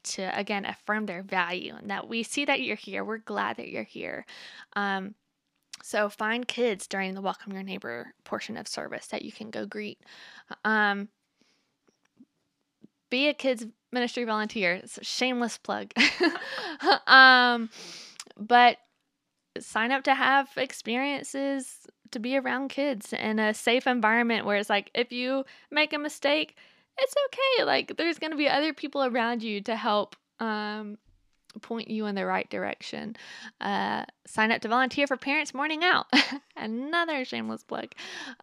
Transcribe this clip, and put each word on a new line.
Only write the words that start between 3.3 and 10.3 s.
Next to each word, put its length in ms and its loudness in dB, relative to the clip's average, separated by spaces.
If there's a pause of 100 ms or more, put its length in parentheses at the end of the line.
that 120 -12
you're 140 -8
here. 420 -10 (500)
Um, 400 -4 (680)
so 260 0
find 380 -4
kids 400 0
during 280 -4
the 80 -10
welcome 300 -6
your 100 -10
neighbor 500 -10 (120)
portion 320 -8
of 120 -10
service 400 -8
that 140 -8
you 100 -12
can 180 -14
go 160 -8
greet. 320 -10 (680)